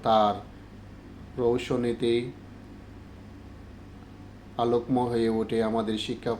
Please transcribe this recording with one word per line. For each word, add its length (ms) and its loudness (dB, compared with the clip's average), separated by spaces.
তার 320 8
রৌশনীতে 920 2
আলোকময় 540 4
হয়ে 180 4
ওঠে, 340 2
আমাদের 340 2
শিক্ষা 420 -2